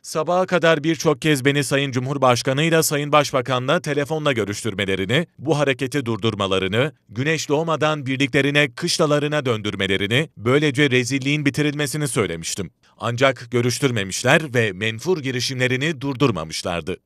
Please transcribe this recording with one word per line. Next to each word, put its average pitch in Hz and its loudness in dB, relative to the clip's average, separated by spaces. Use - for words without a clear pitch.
Sabaha 175 0
kadar 165 4
birçok 156 2
kez 147 2
beni 139 4
Sayın 139 0
Cumhurbaşkanı'yla 135 2
Sayın 147 -2
Başbakan'la 135 0
telefonla 147 -2
görüştürmelerini, 101 -2
bu 143 0
hareketi 135 0
durdurmalarını, 104 0
güneş 139 -4
doğmadan 151 0
birliklerine 139 2
kışlalarına 147 0
döndürmelerini, 101 0
böylece 139 2
rezilliğin 135 0
bitirilmesini 147 -2
söylemiştim. 85 -4
Ancak 120 0
görüştürmemişler 120 0
ve 113 2
menfur 113 -2
girişimlerini 127 -2
durdurmamışlardı. 87 -2